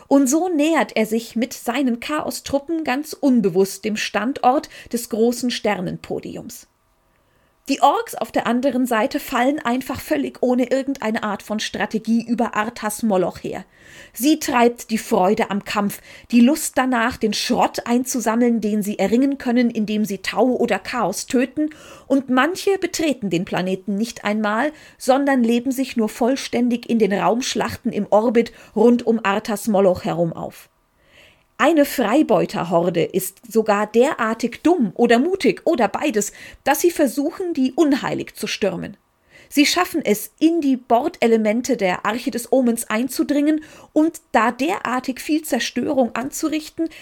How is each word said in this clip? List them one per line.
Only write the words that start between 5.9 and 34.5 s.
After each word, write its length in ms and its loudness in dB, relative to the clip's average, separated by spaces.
Die 140 -2
Orks 320 2
auf 180 -8
der 140 -2
anderen 400 0
Seite 340 -2
fallen 380 0
einfach 420 -4
völlig 400 -4
ohne 300 2
irgendeine 520 -2
Art 200 -6
von 180 -6
Strategie 680 -2
über 280 -2
Arthas 480 -4
Moloch 420 0
her. 220 -8
Sie 240 2
treibt 500 0
die 80 -2
Freude 540 0
am 160 -4
Kampf, 340 -4
die 100 6
Lust 380 2
danach, 400 0
den 160 0
Schrott 520 0
einzusammeln, 760 0
den 200 0
sie 160 -4
erringen 380 2
können, 340 2
indem 360 -2
sie 120 -6
Tau 380 0
oder 220 0
Chaos 480 -4
töten, 420 0
und 240 0
manche 480 2
betreten 500 -2
den 160 0
Planeten 520 -4
nicht 280 -6
einmal, 480 -2
sondern 480 2
leben 260 2
sich 240 -4
nur 140 0
vollständig 800 -2
in 100 2
den 140 2
Raumschlachten 800 -2
im 160 -2
Orbit 420 2
rund 320 4
um 160 2
Arthas 460 -2
Moloch 360 2
herum 280 -2
auf. 380 -14
Eine 240 6
Freibeuterhorde 1160 2
ist 380 -4
sogar 380 2
derartig 760 0